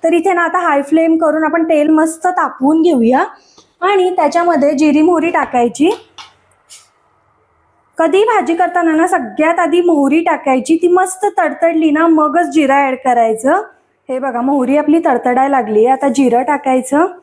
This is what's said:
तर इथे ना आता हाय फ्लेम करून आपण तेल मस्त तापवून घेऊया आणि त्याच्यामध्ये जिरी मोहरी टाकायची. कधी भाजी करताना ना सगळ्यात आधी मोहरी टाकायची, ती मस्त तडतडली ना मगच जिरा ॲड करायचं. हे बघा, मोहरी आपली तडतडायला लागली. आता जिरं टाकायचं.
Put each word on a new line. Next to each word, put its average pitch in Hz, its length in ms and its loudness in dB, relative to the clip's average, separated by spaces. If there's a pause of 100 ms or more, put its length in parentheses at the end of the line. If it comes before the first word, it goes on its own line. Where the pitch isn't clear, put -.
तर 330 100 0
इथे 349 200 0
ना 349 80 -2
आता 339 160 -2
हाय 311 240 0
फ्लेम 320 360 0
करून 311 260 0
आपण 320 200 -2
तेल 311 260 0
मस्त 320 380 0
तापवून 320 540 0
घेऊया 262 420 2 (580)
आणि 370 340 0
त्याच्यामध्ये 311 580 0
जिरी 294 280 2
मोहरी 330 280 2
टाकायची. 269 600 -2 (2000)
कधी 330 260 0
भाजी 370 320 0
करताना 339 360 0
ना 320 160 0
सगळ्यात 320 520 -2
आधी 339 220 0
मोहरी 302 380 2
टाकायची, 294 560 0
ती 339 120 0
मस्त 370 380 0 (120)
तडतडली 330 540 0
ना 320 160 2
मगच 311 380 2
जिरा 277 300 0
ॲड 269 200 0 (100)
करायचं. 240 560 0 (480)
हे 254 100 -6
बघा, 247 220 -6
मोहरी 269 360 0
आपली 294 220 2
तडतडायला 254 480 0
लागली. 220 380 0
आता 262 220 0
जिरं 247 340 2
टाकायचं. 277 640 -2 (180)